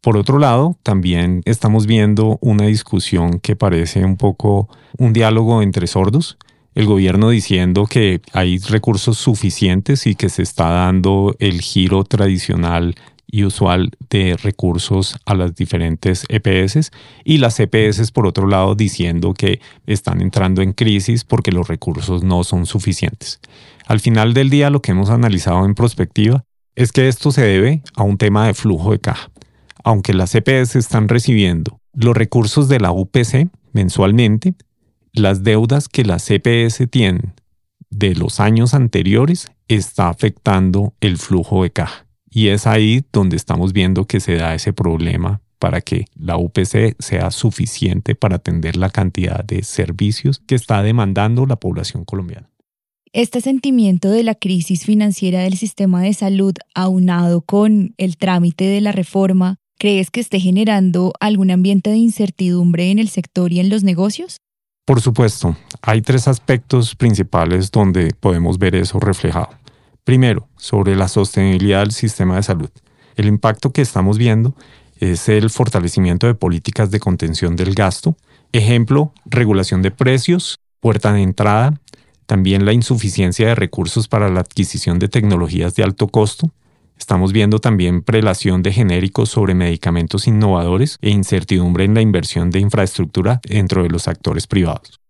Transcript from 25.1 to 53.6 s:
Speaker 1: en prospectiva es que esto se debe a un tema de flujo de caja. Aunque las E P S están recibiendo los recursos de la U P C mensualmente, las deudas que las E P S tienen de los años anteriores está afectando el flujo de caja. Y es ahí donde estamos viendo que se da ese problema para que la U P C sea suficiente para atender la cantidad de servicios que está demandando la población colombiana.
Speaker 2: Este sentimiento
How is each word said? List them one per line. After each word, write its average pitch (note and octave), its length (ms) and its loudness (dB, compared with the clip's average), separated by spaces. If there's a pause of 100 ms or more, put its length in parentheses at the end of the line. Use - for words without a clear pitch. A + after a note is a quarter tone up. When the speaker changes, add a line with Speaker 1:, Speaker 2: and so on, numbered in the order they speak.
Speaker 1:
en G2+ 100 2
prospectiva A#2 680 0 (320)
es B2 160 0
que C3 160 4
esto C3+ 240 -2
se C3+ 100 0
debe A2+ 400 2 (140)
a - 80 -2
un G2+ 140 0
tema G#2 300 2
de G#2+ 80 0
flujo F#2+ 360 -2
de G#2+ 80 0
caja. - 320 -8 (520)
Aunque G#2 320 0
las F#2 180 0
E A2 80 4
P C3 200 2
S B2+ 180 0
están A2 280 0
recibiendo G#2 720 0 (140)
los A#2 240 2
recursos A#2 500 2
de C3 120 2
la F2+ 120 2
U F#2 140 -2
P A#2+ 200 0
C D3 240 0 (240)
mensualmente, G#2+ 840 2 (580)
las G2 300 0
deudas A2+ 440 2
que - 160 -2
las F2+ 280 -2
E G2+ 80 2
P A#2 260 2
S A#2 220 -2
tienen F#2+ 460 0 (580)
de G2+ 240 0
los E2+ 240 -4
años A2+ 340 2
anteriores A#2+ 800 0 (160)
está G2 420 0
afectando G2 880 0
el F#2 200 -2
flujo F#2+ 420 0
de E2+ 80 0
caja. - 380 -8 (240)
Y A2 180 2
es G#2 180 0
ahí A2 440 2
donde F#2 260 0
estamos F2+ 360 -2
viendo F#2 320 0
que G2 140 -2
se F2+ 160 -2
da E2 180 -2
ese D#2+ 180 -4
problema E2+ 680 -2 (160)
para F2 240 -2
que - 240 -6 (100)
la E2 220 -6
U F2 140 -2
P F#2+ 120 -2
C A2+ 360 0
sea F2+ 320 -4
suficiente - 840 -4
para F#2 220 -2
atender E2 420 -4
la F#2 140 -2
cantidad F2+ 520 -4
de G#2 200 -6
servicios G#2+ 840 -4
que - 80 -2
está A2 300 -2
demandando A2 640 0
la B2 80 0
población F2 500 -8
colombiana. E2+ 420 -12 (640)
Speaker 2:
Este A#3+ 280 -2
sentimiento A#3 720 0